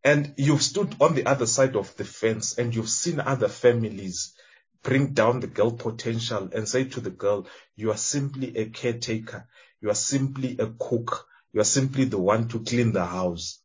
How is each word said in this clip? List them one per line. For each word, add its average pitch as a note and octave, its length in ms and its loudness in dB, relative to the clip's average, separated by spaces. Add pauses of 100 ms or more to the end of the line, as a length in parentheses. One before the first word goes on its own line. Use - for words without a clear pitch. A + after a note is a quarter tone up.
And C#3+ 340 4
you've C#3 240 4
stood - 380 -2
on D#3 160 6
the C#3 100 0
other C3 220 2
side C3 300 2
of F#2+ 180 -4
the G#2 80 -8
fence A2+ 540 -2
and A#2+ 180 -2
you've A2 140 -2
seen D#3+ 320 -2
other A#2 260 0
families G#2 880 2 (500)
bring C#3 300 2
down A#2+ 260 4
the - 80 -6
girl A2 240 2
potential A2+ 800 -4
and G#2+ 160 -4
say C3 140 0
to C3 180 -6
the G#2 80 -6
girl, G2+ 380 -2 (280)
"You A2 160 -2
are G#2 60 -2
simply C#3 600 -4
a A2 120 0
caretaker. A2+ 800 -6 (340)
You G#2 80 -4
are G2+ 60 2
simply C3+ 640 -2
a A2+ 80 0
cook. - 580 -4 (280)
You G#2+ 80 2
are G#2 160 4
simply C3+ 280 2
the G#2+ 140 -2
one A2 300 2
to A#2 140 -4
clean A#2+ 280 2
the F#2+ 140 2
house." F2+ 600 -4